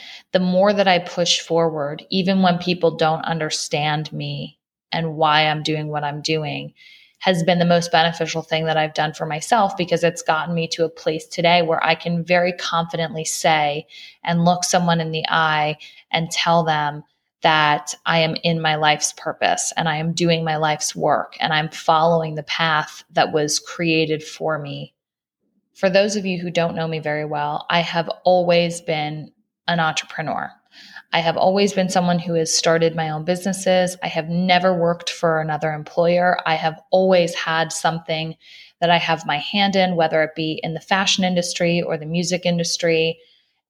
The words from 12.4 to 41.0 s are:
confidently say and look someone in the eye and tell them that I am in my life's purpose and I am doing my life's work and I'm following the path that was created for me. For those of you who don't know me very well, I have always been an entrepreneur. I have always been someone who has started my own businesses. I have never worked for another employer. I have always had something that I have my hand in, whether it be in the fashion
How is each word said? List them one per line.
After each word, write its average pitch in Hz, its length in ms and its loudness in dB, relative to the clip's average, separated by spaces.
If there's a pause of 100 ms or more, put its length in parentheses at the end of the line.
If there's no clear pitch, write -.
confidently 165 720 -4
say 156 640 0 (340)
and 170 220 2
look 175 180 2
someone 170 380 2
in 160 100 -4
the 160 180 -4
eye 156 480 0 (360)
and 165 180 -2
tell 170 320 2
them 151 400 -2 (400)
that 151 500 2 (140)
I 165 140 2
am 160 240 0
in 165 160 0
my 156 160 0
life's 151 380 0
purpose - 600 -2
and 165 120 0
I 151 80 -2
am 160 160 -2
doing 165 320 0
my 156 140 -2
life's 151 360 -2
work 151 460 -2
and 160 120 -2
I'm 156 180 0
following 160 680 2
the 151 80 -8
path 160 640 -2
that 156 220 2
was 151 260 0
created 160 640 -2
for 156 380 -6
me. 143 340 -12 (800)
For 196 160 0
those 202 240 2
of 202 100 -4
you 180 160 -2
who 175 120 -6
don't 165 240 0
know 160 100 -4
me 160 140 -6
very 151 240 -4
well, 147 440 -4
I 170 120 2
have 165 280 -4 (140)
always 175 580 2
been 151 520 -6 (340)
an 175 140 0
entrepreneur. - 720 -4 (600)
I 165 60 2
have 165 180 0
always 196 360 2
been 190 160 0
someone 175 320 2
who 170 140 -4
has 160 200 0
started 165 400 2
my 160 160 -4
own 156 140 -6
businesses. 185 800 0
I - 20 -2
have 165 220 -4
never 180 440 2
worked 170 380 -2
for 160 300 0
another 156 320 -2
employer. 175 720 2
I 160 80 2
have 160 260 -2 (120)
always 185 420 6
had 160 380 -2
something 160 640 -4 (440)
that 170 100 4
I 170 80 6
have 165 280 -2
my 147 120 0
hand 196 360 0
in, 185 220 2
whether 160 260 2
it 156 140 -4
be 156 260 -4
in 160 120 -4
the 156 60 -8
fashion 190 440 0